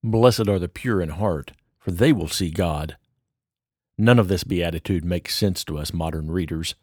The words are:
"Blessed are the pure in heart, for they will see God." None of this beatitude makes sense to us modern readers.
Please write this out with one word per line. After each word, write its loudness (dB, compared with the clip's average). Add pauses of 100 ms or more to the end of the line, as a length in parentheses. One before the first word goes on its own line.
"Blessed 4
are 4
the -2
pure -2
in -4
heart, -4 (260)
for -8
they 4
will 0
see -4
God." -4 (1000)
None 6
of 4
this 0
beatitude -2
makes -4
sense -2
to -8
us -8
modern -6
readers. -4